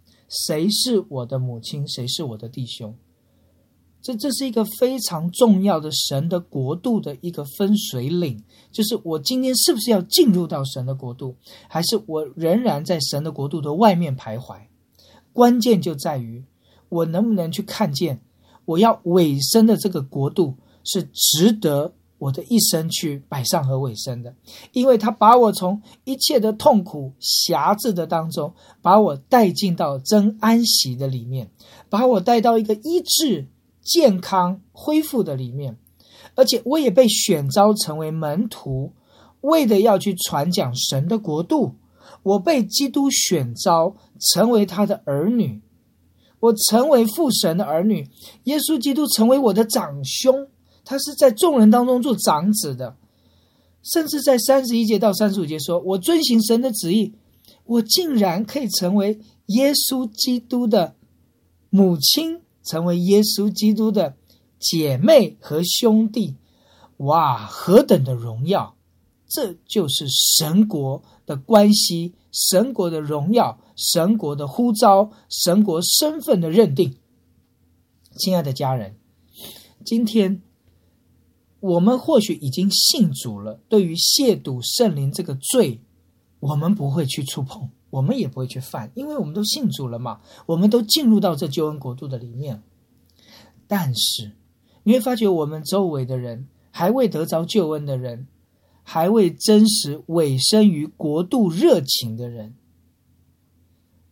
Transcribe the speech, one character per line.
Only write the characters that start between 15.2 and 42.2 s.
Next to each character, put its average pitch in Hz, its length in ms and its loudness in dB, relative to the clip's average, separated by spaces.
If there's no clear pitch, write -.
关 240 260 6
键 214 220 4
就 160 140 -4
在 143 240 -6
于 120 260 -12
我 170 180 -2
能 180 220 -2
不 226 60 0
能 170 180 -2
去 208 120 -6
看 208 280 -4
见， 139 300 -4
我 165 120 -2
要 220 280 4
委 165 360 2
身 220 240 4
的 220 100 6
这 202 140 -2
个 160 140 -6
国 139 260 -4
度 143 260 -2
是 180 280 -4
值 180 400 2
得 156 440 -2
我 139 120 -4
的 - 120 -8
一 233 160 2
生 165 280 0
去 147 400 -6
摆 131 160 -8
上 147 240 -2
和 131 120 -2
委 127 160 -6
身 120 260 -10
的， 120 140 -16
因 254 140 0
为 254 140 6
他 220 100 -2
把 220 260 6
我 233 160 6
从 185 300 -4
一 262 120 -6
切 262 240 2
的 214 140 0
痛 220 300 4
苦、 139 360 -12
辖 165 540 0
制 214 180 -4
的 170 140 -4
当 165 240 -4
中， 151 240 -6
把 196 180 6
我 165 140 2
带 214 340 4
进 175 260 -2
到 147 220 -4
真 208 440 2
安 226 220 4
息 131 320 0
的 135 120 -6
里 127 180 -6
面， 127 240 -8
把 226 160 2
我 233 160 4
带 233 180 4
到 226 200 2
一 220 40 -2
个 214 120 -2
医 330 280 -2
治、 185 440 -2
健 240 400 2
康、 185 400 0
恢 302 300 -2
复 285 200 -2
的 160 140 -4
里 127 160 -8
面， 131 260 -10
而 262 100 6
且 226 200 -2
我 285 140 0
也 269 100 2
被 226 200 6
选 151 400 -2
召 208 240 4
成 165 240 -6
为 156 120 -6
门 160 380 -4
徒， 135 460 -8
为 302 240 2
的 208 160 4
要 208 180 4
去 196 160 -4
传 - 340 -4
讲 156 240 -2
神 139 360 -4
的 220 100 -2
国 170 240 -4
度。 240 320 -2